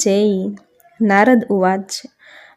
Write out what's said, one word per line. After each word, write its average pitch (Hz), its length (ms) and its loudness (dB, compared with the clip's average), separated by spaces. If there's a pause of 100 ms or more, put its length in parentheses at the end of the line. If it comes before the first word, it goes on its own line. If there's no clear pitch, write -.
જય. 208 240 0 (760)
નારદ 214 480 2
ઉવાચ. 190 400 -2 (680)